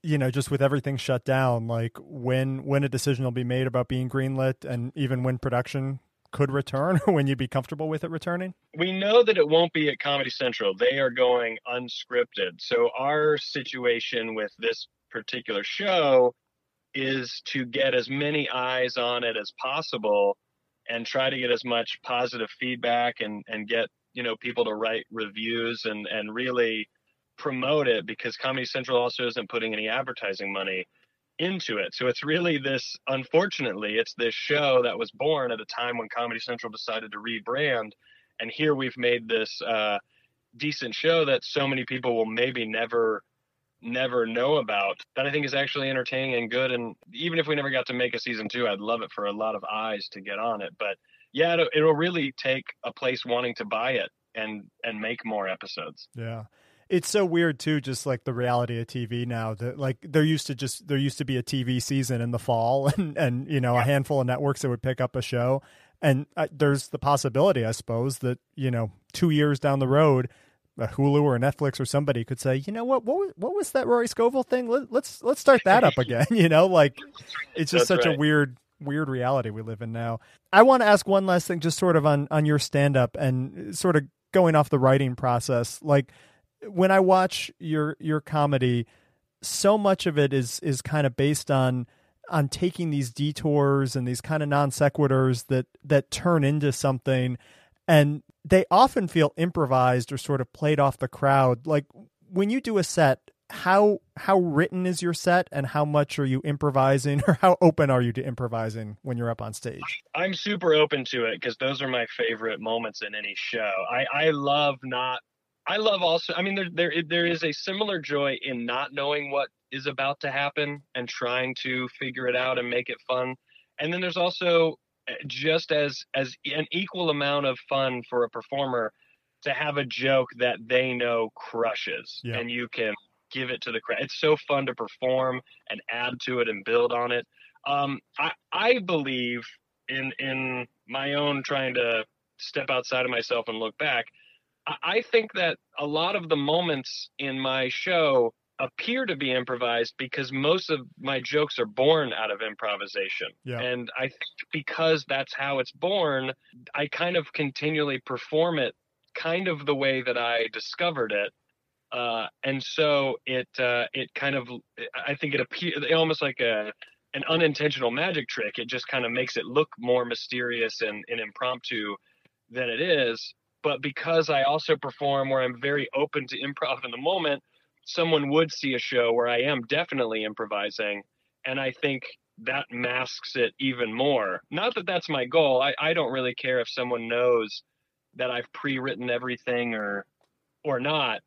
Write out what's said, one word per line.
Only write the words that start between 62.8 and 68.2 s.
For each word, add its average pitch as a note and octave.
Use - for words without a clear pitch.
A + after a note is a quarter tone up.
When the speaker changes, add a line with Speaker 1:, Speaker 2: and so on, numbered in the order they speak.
Speaker 1:
<laughs> C#3+
and, E3
and, B2+
you C#3+
know, B2
Speaker 2:
Yeah. B2
Speaker 1:
a -
handful C#3
of B2+
networks C3+
that C#3
would B2
pick C3
up B2+
a B2
show. B2+
And, C#3+
uh, D#3+
there's C#3+
the C#3+
possibility, C#3+
I A2
suppose, A#2+
that, B2